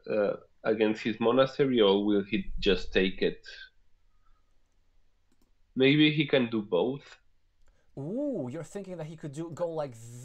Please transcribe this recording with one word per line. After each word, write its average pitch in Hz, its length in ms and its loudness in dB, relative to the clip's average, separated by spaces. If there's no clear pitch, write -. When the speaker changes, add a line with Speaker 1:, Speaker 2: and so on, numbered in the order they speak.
Speaker 1:
uh, 107 260 0
against 107 380 2
his 107 180 -4
monastery, 127 600 2
or 101 240 4
will 101 180 2
he 101 360 -4
just - 340 0
take 95 300 0
it? 85 200 -2
Maybe 147 360 6
he 147 160 0
can 123 240 2
do 110 100 0
both. 101 560 -2
Speaker 2:
Ooh, 196 540 -6
you're 160 120 -10
thinking 185 340 -12
that 156 100 -10
he 160 100 -14
could 156 160 -12
do, 165 160 -8
go 170 200 -4
like 147 260 -4